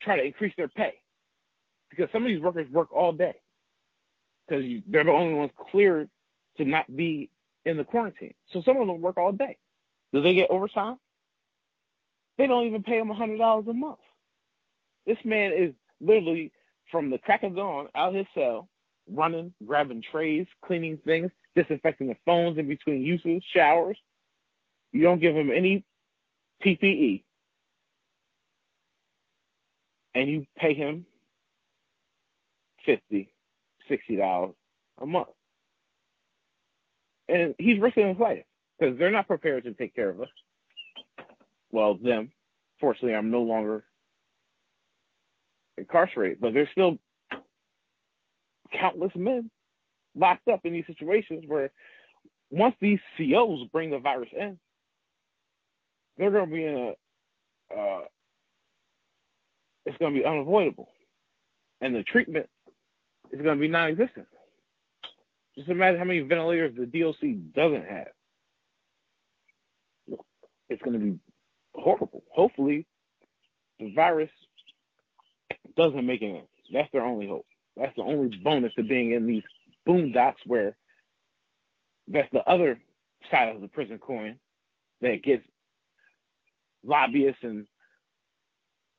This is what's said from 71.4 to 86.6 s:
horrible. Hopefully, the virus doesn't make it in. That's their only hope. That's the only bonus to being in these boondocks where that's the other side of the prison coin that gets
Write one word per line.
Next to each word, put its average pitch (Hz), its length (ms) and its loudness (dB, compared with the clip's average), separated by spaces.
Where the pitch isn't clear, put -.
horrible. - 560 -2
Hopefully, 147 560 0
the 107 120 -12
virus 156 380 2
doesn't 143 300 2
make 113 160 -2
it 110 40 -4
in. 90 160 -8
That's 143 200 -2
their 127 120 0
only 113 220 -4
hope. 95 200 -8
That's 131 200 -6
the 117 60 -6
only 127 420 -2
bonus 131 300 0
to 117 100 -2
being 120 260 0
in 117 160 -2
these 113 160 -2
boondocks 135 600 2
where 107 300 0
that's 147 260 0
the 127 160 0
other 170 320 4
side 117 240 2
of 104 60 -16
the 98 80 -14
prison 110 300 -10
coin 113 400 -10
that 117 240 -2
gets 135 200 2